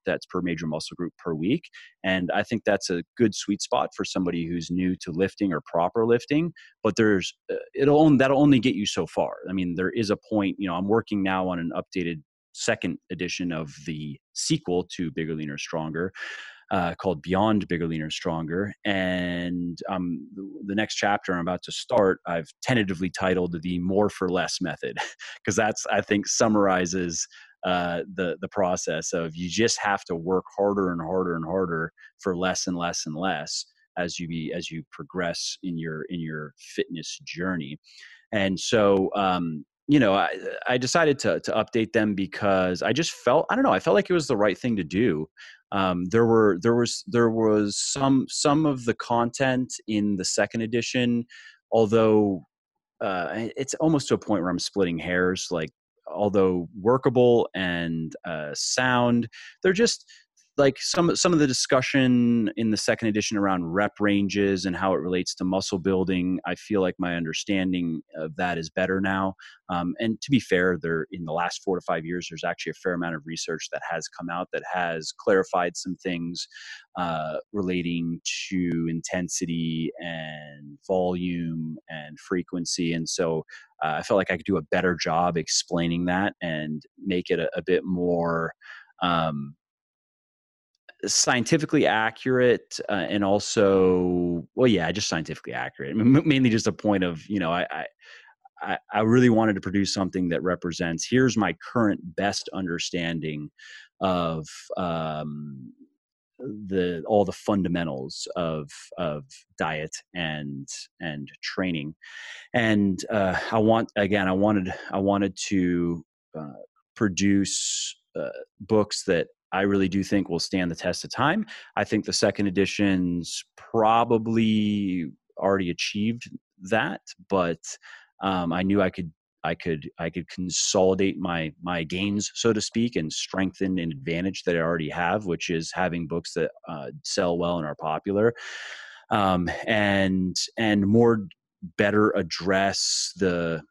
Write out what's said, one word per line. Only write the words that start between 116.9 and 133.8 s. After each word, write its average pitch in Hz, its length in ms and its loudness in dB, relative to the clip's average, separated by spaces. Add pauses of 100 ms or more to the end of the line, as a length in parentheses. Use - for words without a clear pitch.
produce, 98 1000 0 (240)
uh, 69 100 -6 (300)
books 104 460 0
that 85 220 2 (260)
I 95 80 2
really 98 260 4
do 92 160 0
think 95 240 0
will 85 120 -2
stand 90 300 -2
the 82 60 -6
test - 300 -4
of - 40 -14
time. 160 360 0 (320)
I 104 80 0
think 107 180 -2
the 101 80 -6
second 101 360 2
edition's 92 960 0 (100)
probably 110 1500 2 (280)
already 95 320 2
achieved 107 600 -4 (340)
that, 110 360 0 (300)
but, 87 300 2 (600)
um, 92 300 0
I 90 100 0
knew 98 200 4
I 92 80 4
could, 87 200 -8 (360)
I 82 100 -2
could, 76 340 -4 (100)
I 82 100 -4
could 85 180 -8
consolidate 92 920 2
my, 85 360 -4 (100)
my 87 200 -4
gains, 98 520 -2
so 117 160 2
to 107 80 0
speak, 117 380 -2
and 80 140 -2
strengthen 95 680 -2
an 85 100 -2